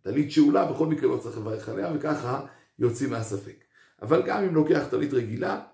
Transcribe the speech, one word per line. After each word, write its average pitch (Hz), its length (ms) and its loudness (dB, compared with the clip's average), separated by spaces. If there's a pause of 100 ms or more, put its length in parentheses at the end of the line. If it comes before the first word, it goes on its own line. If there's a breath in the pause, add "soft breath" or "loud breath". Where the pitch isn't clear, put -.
טלית 139 300 0
שעולה, 156 400 6
בכל 156 160 0
מקרה 139 220 2
לא 127 80 0
צריך 113 200 -8
לברך 110 320 -6
עליה, 107 260 -4
וככה 143 500 -4 (340 loud breath)
יוצאים 120 300 0
מהספק. 107 540 -6 (380 soft breath)
אבל 156 260 2
גם 202 160 0
אם 175 120 0
לוקח 151 340 4
טלית 151 240 -2
רגילה, 113 480 -2 (120)